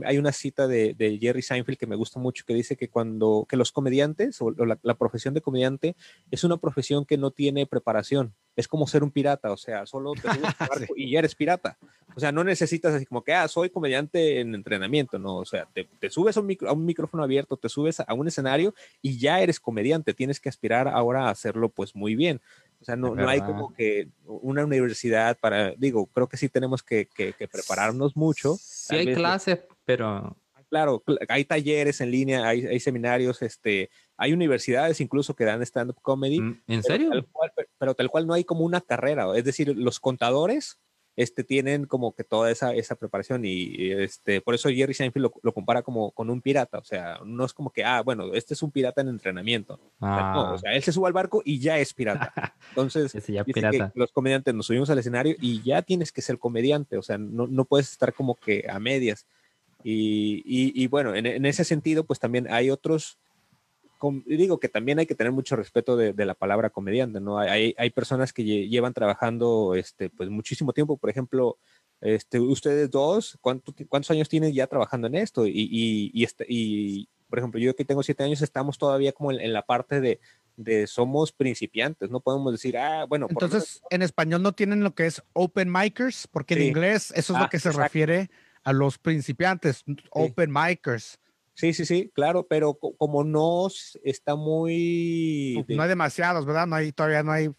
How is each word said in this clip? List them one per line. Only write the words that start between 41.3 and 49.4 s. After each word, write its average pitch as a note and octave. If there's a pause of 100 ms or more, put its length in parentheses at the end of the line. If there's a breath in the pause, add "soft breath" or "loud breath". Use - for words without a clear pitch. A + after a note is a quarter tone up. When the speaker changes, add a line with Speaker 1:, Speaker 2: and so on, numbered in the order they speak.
Speaker 1:
tienen C#3
como B2
que -
toda A2+
esa, A#2+
esa A#2
preparación A2+
y, G2
y, F#2
este, G2
por A#2+
eso C#3
Jerry C3
Seinfeld C3
lo, A#2 (100)
lo A2+
compara A#2+
como A2+
con A2+
un B2
pirata, C3+
o G2+
sea, F2
no A#2+
es C3
como C#3
que, G#2+
"Ah, A#2+
bueno, G#2+
este A#2
es -
un D#3
pirata C3+
en C3+
entrenamiento". G2+